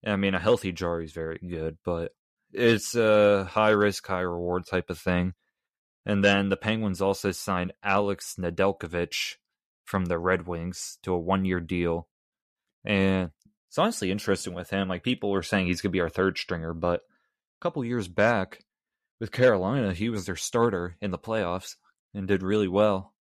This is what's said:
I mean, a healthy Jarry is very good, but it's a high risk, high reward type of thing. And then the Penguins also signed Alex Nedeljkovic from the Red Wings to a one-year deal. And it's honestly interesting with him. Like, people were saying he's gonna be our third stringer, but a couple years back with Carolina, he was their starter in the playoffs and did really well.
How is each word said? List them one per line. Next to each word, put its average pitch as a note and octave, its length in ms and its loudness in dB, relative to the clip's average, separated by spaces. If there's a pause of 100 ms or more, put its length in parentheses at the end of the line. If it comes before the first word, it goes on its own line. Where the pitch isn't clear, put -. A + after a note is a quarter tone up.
I G#2 100 0
mean, G2 200 0
a F2+ 40 0
healthy G#2 320 2
Jarry E2+ 340 -4
is D2+ 60 -14
very D#2+ 280 -8
good, D#2+ 440 -6
but E2+ 300 -4 (400)
it's A#2 420 2
a G#2 560 6
high G#2+ 180 4
risk, G#2 380 2
high F#2 140 -2
reward F2 440 -4
type F2+ 240 -4
of F2 100 -6
thing. F2+ 340 0 (720)
And G2+ 180 0
then G2 260 4
the G2 80 2
Penguins G#2+ 440 -2
also G2 300 0
signed F#2 500 -4
Alex G2+ 580 -2
Nedeljkovic F2 1000 -2 (480)
from F#2+ 200 -2
the E2+ 140 -2
Red F2+ 260 0
Wings F2 580 -8
to F#2 100 -2
a F2 60 0
one-year F#2 400 0
deal. E2+ 480 -2 (760)
And F#2+ 480 0 (360)
it's - 120 -6
honestly G3 320 0
interesting G2 420 -2
with F2+ 160 -10
him. G2 180 -2
Like, F2+ 140 -4
people A2 300 -2
were F#2+ 100 0
saying F#2+ 240 0
he's F2 160 0
gonna G2 100 -2
be F2+ 100 0
our E2+ 80 0
third F#2 280 0
stringer, E2 360 -6
but F2 260 0
a - 600 -20
couple E3 220 -4
years A#2 240 -4
back G2+ 520 2 (600)
with A2 120 -8
Carolina, A2 600 4
he G2+ 160 -2
was G#2 160 -6
their F#2 100 -6
starter F#2 680 0
in G2+ 80 -4
the F2+ 80 -4
playoffs F#2+ 580 -4 (380)
and G2 140 -6
did F#2+ 160 2
really G2+ 240 2
well. G2 540 2